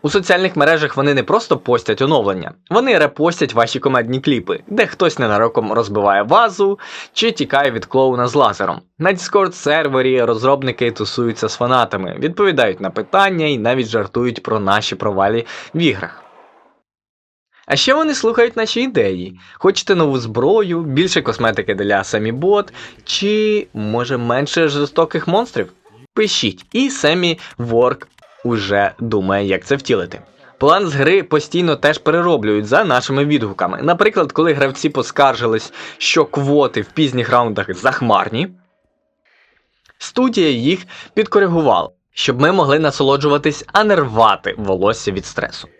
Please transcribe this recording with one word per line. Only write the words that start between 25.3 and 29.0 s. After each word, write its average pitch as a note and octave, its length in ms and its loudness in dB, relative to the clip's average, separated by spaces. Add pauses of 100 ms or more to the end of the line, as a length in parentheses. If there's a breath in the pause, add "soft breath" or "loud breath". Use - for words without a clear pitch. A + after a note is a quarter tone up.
Пишіть, B2+ 600 -2
і C4 160 0
Семіворк C3+ 1160 0 (380)
уже G2+ 540 0
думає, G2+ 480 -2